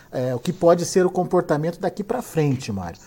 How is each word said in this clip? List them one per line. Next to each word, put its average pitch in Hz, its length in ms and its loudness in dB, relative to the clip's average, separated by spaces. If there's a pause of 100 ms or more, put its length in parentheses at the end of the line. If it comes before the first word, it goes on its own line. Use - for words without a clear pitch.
(100)
é, 127 240 -4
o 123 40 -4
que - 120 -6
pode 170 360 4
ser 185 180 2
o 180 60 2
comportamento 170 680 0
daqui 185 240 -4
pra 240 200 -4
frente, 143 500 -2
Mário. 92 340 -8